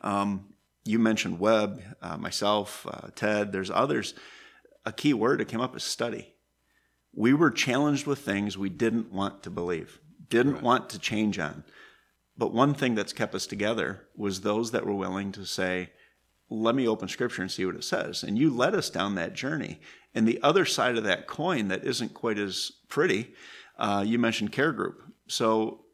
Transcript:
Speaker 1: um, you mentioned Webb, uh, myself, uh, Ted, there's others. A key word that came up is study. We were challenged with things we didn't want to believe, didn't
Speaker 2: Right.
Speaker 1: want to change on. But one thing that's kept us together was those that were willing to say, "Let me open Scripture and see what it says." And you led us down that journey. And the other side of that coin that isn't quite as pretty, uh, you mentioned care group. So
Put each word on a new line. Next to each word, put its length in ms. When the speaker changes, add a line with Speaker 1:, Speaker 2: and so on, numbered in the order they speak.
Speaker 1:
um, 520
you 140
mentioned 400
Webb, 420
uh, 160
myself, 720
uh, 260
Ted, 360
there's 200
others. 420
A 60
key 220
word 260
that 100
came 120
up 140
is 80
study. 500
We 200
were 180
challenged 560
with 120
things 380
we 120
didn't 420
want 320
to 60
believe, 500
didn't 260
Speaker 2:
Right. 80
Speaker 1:
want 280
to 80
change 400
on. 240
But 160
one 220
thing 200
that's 180
kept 200
us 140
together 580
was 260
those 300
that 140
were 80
willing 380
to 140
say, 460
"Let 260
me 120
open 200
Scripture 340
and 100
see 140
what 100
it 80
says." 400
And 140
you 180
led 200
us 160
down 240
that 180
journey. 460
And 140
the 160
other 200
side 340
of 80
that 220
coin 420
that 140
isn't 300
quite 240
as 340
pretty, 460
uh, 260
you 140
mentioned 320
care 200
group. 300
So 680